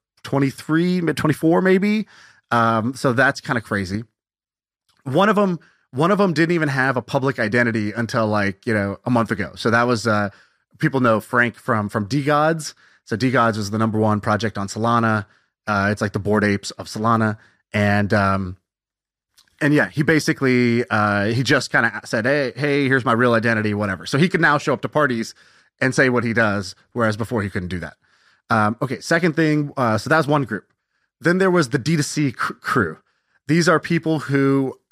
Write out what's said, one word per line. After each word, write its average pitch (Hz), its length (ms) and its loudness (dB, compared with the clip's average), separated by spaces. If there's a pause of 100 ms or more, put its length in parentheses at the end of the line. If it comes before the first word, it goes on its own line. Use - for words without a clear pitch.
(220)
twenty-three, 160 800 0
mid 156 160 -2
twenty-four 160 460 2
maybe. 196 440 2 (440)
Um, 113 440 2
so 131 180 -2
that's 131 280 0
kinda 127 200 -4
crazy. 101 440 -6 (1000)
One 160 240 2
of 208 100 2
'em, 190 200 0 (320)
one 156 200 0
of 196 100 2
'em 196 120 2
didn't 160 220 2
even 156 140 0
have 131 280 0
a 120 60 -4
public 135 360 -2
identity 113 540 0
until, 113 340 -2
like, 104 400 -2
you 117 80 0
know, 101 300 -2
a - 60 -4
month 113 200 2
ago. 95 260 -4
So - 140 -2
that 117 160 2
was, 117 220 0
uh, 104 220 0 (480)
people 135 220 0
know 113 200 4
Frank 120 340 0
from, 107 340 -2
from 104 200 -4
DeGods. 147 640 0 (300)
So - 120 -6
DeGods 117 400 2
was 104 140 -6
the 107 80 -4
number 110 200 0
one 107 220 2
project 107 380 -2
on 98 80 -6
Solana. 110 580 0 (440)
Uh, 101 240 0
it's 101 100 -4
like 104 120 -4
the - 40 -2
Bored 104 240 0
Apes 101 300 0
of - 160 -14
Solana. 110 480 0 (360)
And, 104 400 2
um, 98 440 0 (1040)
and 147 120 2
yeah, 131 160 2
he 147 140 -4
basically, 123 880 2
uh, 104 360 0
he 117 160 -2
just 131 280 0
kinda 117 340 0
said, 113 220 -4
"Hey, 139 300 0
hey, 143 320 0
here's 127 160 0
my 127 80 0
real 117 220 4
identity," 110 380 0
whatever. 101 320 -4
So 139 140 -2
he 180 100 4
could 170 120 -2
now 151 180 4
show 143 140 -2
up 120 100 -2
to 131 60 -6
parties 127 460 -2 (460)
and 131 140 0
say 139 140 4
what 123 160 0
he 117 80 -2
does, 104 420 0 (180)
whereas 110 240 0
before 113 260 -4
he 101 80 -4
couldn't 90 180 -6
do 90 100 -6
that. 80 180 -12 (540)
Um, 107 320 2
okay, 131 180 -6
second 165 360 0
thing, 151 400 0
uh, 117 200 0
so 120 140 -4
that's 160 160 2
one 143 180 0
group. 107 220 -8 (540)
Then 170 180 2
there 190 140 2
was 170 180 2
the 131 80 -2
D 156 180 0
two 147 60 0
C 143 300 -2
cr-, - 220 -6
crew. 90 440 -2 (480)
These 160 220 2
are 160 100 4
people 160 420 -2
who 139 580 0 (140)